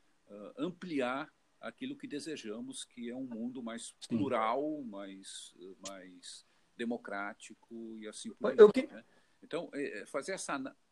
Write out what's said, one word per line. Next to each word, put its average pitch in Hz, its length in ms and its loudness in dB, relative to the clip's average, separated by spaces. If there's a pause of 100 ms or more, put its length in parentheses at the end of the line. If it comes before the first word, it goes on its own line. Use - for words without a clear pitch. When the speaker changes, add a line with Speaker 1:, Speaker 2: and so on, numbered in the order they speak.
(280)
Speaker 1:
ah, 104 300 -16
ampliar 147 720 -4 (280)
aquilo 131 360 -8
que - 100 -12
desejamos, 127 800 -8
que 117 260 -10
é 120 40 -6
um 135 120 -6
mundo 120 360 -6
mais 113 380 -8
Speaker 2:
Sim. - 160 0
Speaker 1:
plural, 127 640 2
mais, 98 720 -12 (320)
mais 92 600 -16 (300)
democrático 113 1200 -6
e 107 100 -10
assim 208 240 -10
por 208 180 -2
Speaker 2:
Eu 214 220 12
Speaker 1:
diante, 262 160 0
Speaker 2:
que- - 60 -18
Speaker 1:
né? - 100 -16 (360)
Então, 175 320 -6
é, 127 280 -4
é, - 60 -10
fazer 147 260 -6
essa 175 220 -6
ana-, 135 220 -8 (160)